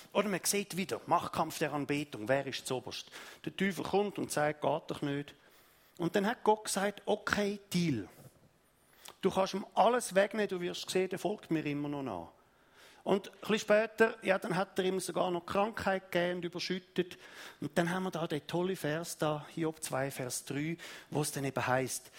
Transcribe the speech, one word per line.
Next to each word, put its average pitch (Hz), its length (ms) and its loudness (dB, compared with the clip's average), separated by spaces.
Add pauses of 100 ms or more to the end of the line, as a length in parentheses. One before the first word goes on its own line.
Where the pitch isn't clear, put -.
(140)
Oder 202 160 2
man 175 140 -2
sieht 202 340 0
wieder, 175 300 -4
Machtkampf 160 500 0
der 147 160 0
Anbetung, 143 540 -2
wer 135 180 2
ist - 220 -8
zuoberst? - 420 -6 (360)
Der 156 100 -8
Teufel 190 280 0
kommt 196 360 0
und 127 120 -4
sagt, 151 300 0
„Geht 143 240 0
doch - 160 -6
nicht.“ 143 320 -2 (640)
Und 170 180 0
dann 202 120 4
hat 240 160 -2
Gott 214 220 4
gesagt, 202 400 -2
„Okay, 208 540 0 (140)
Deal. 147 340 2 (1120)
Du 190 100 2
kannst 190 220 2
ihm 202 200 -4
alles 220 420 4
wegnehmen, 208 320 2
du 180 140 -4
wirst 175 280 -6
sehen, 185 200 2
der 180 100 -6
folgt - 300 -4
mir 156 160 2
immer 147 240 -2
noch 143 140 -4
nach.“ 90 280 -6 (720)
Und 196 260 2
ein - 120 -20
bisschen 214 180 2
später, 226 640 4
ja, 196 140 4
dann 262 180 -2
hat 196 240 0
er 185 60 2
ihm 185 140 2
sogar 175 320 0
noch 175 140 -2
Krankheit 202 640 0
gegeben 180 260 2
und 175 80 -6
überschüttet. 180 720 -2 (420)
Und - 180 -2
dann 170 120 4
haben 185 140 -2
wir 190 80 -2
da 165 160 -2
den 147 200 -4
tollen 180 280 0
Vers 160 420 -4
da, 151 360 0
Hiob 160 300 -4
zwei, 135 280 -2
Vers - 340 -6
drei, 151 320 -4 (320)
wo 143 120 0
es 147 100 -2
dann 139 120 -4
eben 131 220 0
heisst, 127 540 0